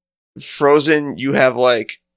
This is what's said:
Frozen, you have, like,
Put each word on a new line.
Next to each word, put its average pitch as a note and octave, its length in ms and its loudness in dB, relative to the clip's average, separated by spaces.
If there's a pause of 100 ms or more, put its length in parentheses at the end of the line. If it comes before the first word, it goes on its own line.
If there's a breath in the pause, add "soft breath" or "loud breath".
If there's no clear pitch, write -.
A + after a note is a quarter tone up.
(440)
Frozen, D3 760 0
you C#3 160 -4
have, C3 220 2
like, A#2+ 460 -2 (160)